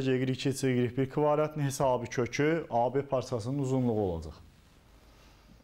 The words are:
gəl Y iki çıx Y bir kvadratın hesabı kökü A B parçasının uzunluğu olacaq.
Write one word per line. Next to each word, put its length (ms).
gəl 160
Y 140
iki 160
çıx 120
Y 340
bir 120
kvadratın 520
hesabı 440
kökü 640
A 240
B 80
parçasının 580
uzunluğu 420
olacaq. 340